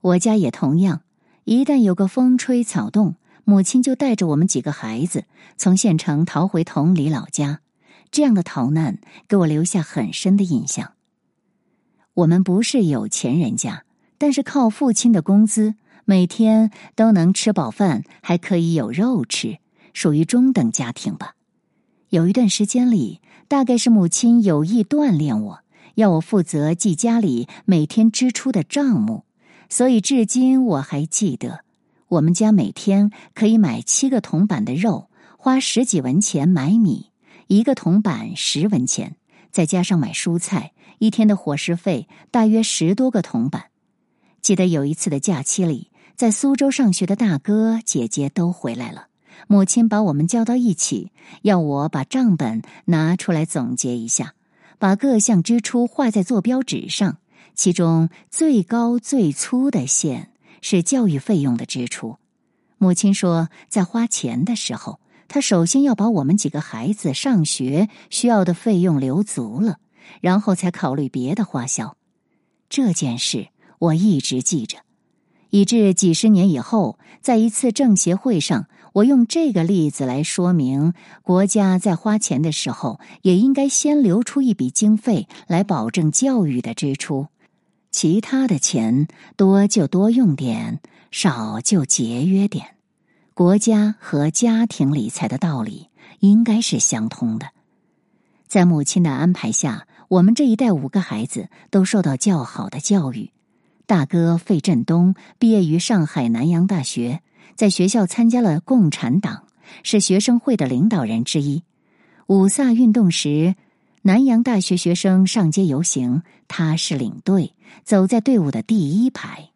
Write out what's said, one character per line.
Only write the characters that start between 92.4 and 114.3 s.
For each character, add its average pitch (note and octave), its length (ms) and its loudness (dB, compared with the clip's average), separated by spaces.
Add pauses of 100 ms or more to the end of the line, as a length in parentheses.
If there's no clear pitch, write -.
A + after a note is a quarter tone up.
点。 - 280 -10 (580)
国 F#3 240 4
家 G#3+ 400 2
和 D3 320 -2
家 A3+ 340 2
庭 D3 300 0
理 A2+ 160 -4
财 - 160 -6
的 A#2 120 -4
道 C#3+ 240 -2
理 - 260 -12 (320)
应 G#3 240 6
该 A3+ 160 2
是 - 180 -2
相 A2 300 -2
通 A2 300 -4
的。 B2+ 100 -10 (1000)
在 F#3 180 2
母 D#3+ 200 2
亲 F3+ 180 0
的 D#3+ 80 2
安 D3 220 0
排 - 180 -4
下， - 380 -6 (200)
我 F#3 140 4
们 G#3+ 140 6
这 D4 100 2
一 A3 80 4
代 A#3 180 0
五 D3 160 -2
个 G3 120 -2
孩 G#3+ 260 -8
子 - 220 -12 (220)
都 F#3+ 140 2
受 G3 160 0
到 C3+ 160 -2
较 E3 280 0
好 - 260 -12
的 C3+ 80 -12
教 D3 340 0
育。 A2 180 -12 (560)
大 E3 200 0
哥 E3+ 320 0
费 E3+ 220 -2
振 C3 240 0
东 F3 300 2 (240)
毕 A3+ 120 4
业 G3+ 160 4
于 D#3 120 0
上 F3 280 0
海 C3 220 -4
南 A#2 200 0
洋 E3+ 180 2
大 F#3+ 160 -2
学， B2 380 -6 (340)
在 G#3+ 140 2
学 F#3 200 0
校 G3+ 180 0
参 A#3 240 2
加 B3 100 0
了 F3 200 0
共 G#3+ 300 2
产 C3 300 -2
党， - 260 -8 (360)
是 - 180 0
学 F#3 200 2
生 A#3+ 180 2
会 A#3 180 -2
的 D3 100 0
领 C3 220 0
导 F3+ 160 0
人 A2+ 200 -4
之 D3+ 180 -2
一。 C#3+ 220 -4 (640)
五 G3 180 4
卅 B3 260 2
运 A3+ 220 4
动 G#3 160 4
时， D#3 460 0 (460)
南 G#3+ 220 4
洋 A#3 180 4